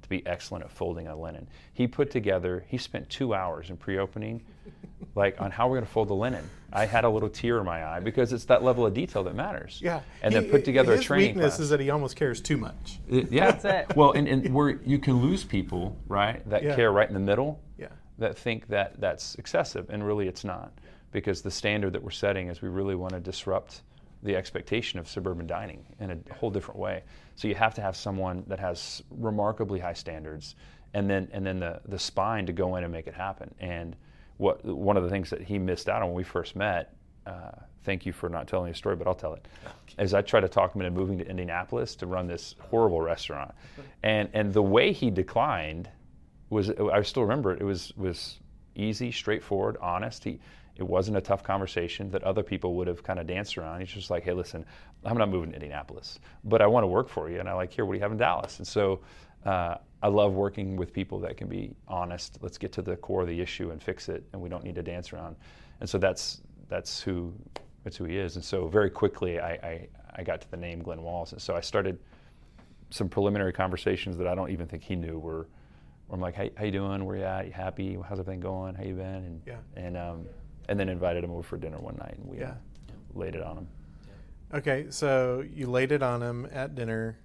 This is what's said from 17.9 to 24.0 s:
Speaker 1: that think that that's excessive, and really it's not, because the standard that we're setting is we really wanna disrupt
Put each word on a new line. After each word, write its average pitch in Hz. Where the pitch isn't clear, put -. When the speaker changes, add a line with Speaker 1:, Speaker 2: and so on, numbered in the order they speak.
Speaker 1:
that 107
think 113
that 101
that's -
excessive, -
and 104
really 104
it's -
not, 90
because 98
the 95
standard 104
that 95
we're -
setting 95
is 87
we 95
really 95
wanna 92
disrupt 95